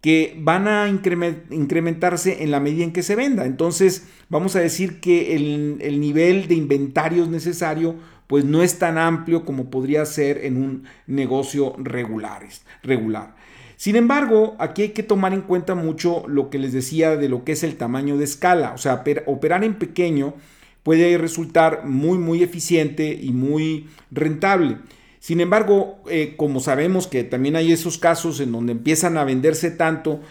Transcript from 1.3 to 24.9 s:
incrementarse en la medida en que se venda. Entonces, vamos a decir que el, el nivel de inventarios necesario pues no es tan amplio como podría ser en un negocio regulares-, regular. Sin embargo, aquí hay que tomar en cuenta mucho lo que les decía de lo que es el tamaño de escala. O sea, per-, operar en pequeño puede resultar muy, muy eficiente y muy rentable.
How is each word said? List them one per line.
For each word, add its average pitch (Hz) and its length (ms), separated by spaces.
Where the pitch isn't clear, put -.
incrementarse 170 920
en 151 80
la 147 80
medida 151 260
en 165 80
que 175 100
se 202 120
venda. 240 300
Entonces, 165 640
vamos 185 260
a 185 40
decir 170 380
que 170 380
el, 147 440
el 147 200
nivel 160 480
de 170 60
inventarios 165 720
necesario 165 680
pues 143 140
no 151 180
es 180 160
tan 165 180
amplio 165 480
como 131 260
podría 135 360
ser 143 380
en 131 120
un 131 280
negocio 135 680
regulares-, 110 840
regular. 110 540
Sin 208 220
embargo, 233 640
aquí 160 220
hay 214 80
que 214 120
tomar 196 320
en 196 60
cuenta 180 340
mucho 165 540
lo 139 200
que 139 120
les 135 120
decía 156 440
de 143 120
lo 123 140
que 156 100
es 151 120
el 151 100
tamaño 139 440
de 147 60
escala. 147 480
O 127 60
sea, 131 240
per-, 147 240
operar 156 380
en 220 100
pequeño 160 600
puede 170 340
resultar 160 680
muy, 151 320
muy 170 260
eficiente 156 760
y 131 120
muy 151 560
rentable. 156 640